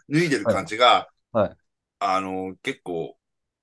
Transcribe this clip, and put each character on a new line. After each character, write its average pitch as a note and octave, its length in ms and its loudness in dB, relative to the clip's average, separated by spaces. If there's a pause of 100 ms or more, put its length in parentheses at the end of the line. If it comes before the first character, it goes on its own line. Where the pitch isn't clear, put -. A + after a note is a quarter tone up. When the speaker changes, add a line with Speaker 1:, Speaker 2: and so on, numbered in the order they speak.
Speaker 1:
脱 D3+ 120 0
い F3 80 0
で C3 100 0
る G2+ 60 -6
感 G2 200 0
じ A2 120 -8
が、 A2+ 320 6 (240)
Speaker 2:
は G#2 140 2
い。 - 20 -12
は - 60 -16
い。 - 20 -20 (420)
Speaker 1:
あ F#2+ 220 -2
の、 F#2 420 -8
結 - 220 -10
構、 E2+ 320 -8 (460)